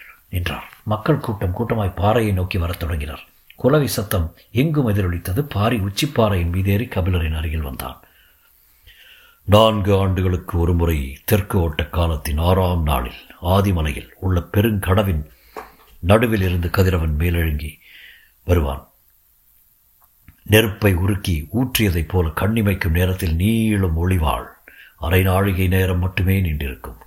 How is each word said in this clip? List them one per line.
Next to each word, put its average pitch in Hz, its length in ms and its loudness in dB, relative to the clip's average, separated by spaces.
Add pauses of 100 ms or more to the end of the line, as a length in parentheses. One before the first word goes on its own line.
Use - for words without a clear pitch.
(300)
நின்றார். - 420 -6 (120)
மக்கள் 120 340 0
கூட்டம் 101 340 -4
கூட்டமாய் 110 420 -2
பாறையை 107 380 2
நோக்கி 92 260 -2
வரத் 82 200 -4
தொடங்கினர். 76 460 -6 (300)
குலவி 143 320 2
சத்தம் 98 500 -4 (140)
எங்கும் 143 380 0
எதிரொலித்தது. 92 520 -2
பாரி 110 380 0
உச்சிப்பாறையின் 101 720 0
மீதேறி 98 380 0
கபிலரின் 85 480 0
அருகில் 78 260 -4
வந்தான். 64 380 -10 (1400)
"நான்கு 104 540 4
ஆண்டுகளுக்கு 92 600 0
ஒருமுறை 82 680 0
தெற்கு 101 360 0
ஓட்ட 80 260 -2
காலத்தின் 78 520 -2
ஆறாம் 90 440 2
நாளில் 65 380 -2 (220)
ஆதிமலையில் 85 640 0 (120)
உள்ள 92 200 0
பெருங்கடவின் 98 920 0 (680)
நடுவில் 107 440 2
இருந்து 87 280 0
கதிரவன் 85 460 2
மேலெழுங்கி 80 600 -2 (680)
வருவான். 73 460 0 (1500)
நெருப்பை 104 520 2
உருக்கி 92 580 -2
ஊற்றியதைப் 104 560 0
போல 90 200 0
கண்ணிமைக்கும் 101 600 0
நேரத்தில் 90 460 0
நீளும் 104 600 0 (100)
ஒளிவாள் 85 380 0 (520)
அரை 92 260 0
நாழிகை 95 460 2
நேரம் 92 300 2
மட்டுமே 92 420 0
நீண்டிருக்கும். - 560 -4 (100)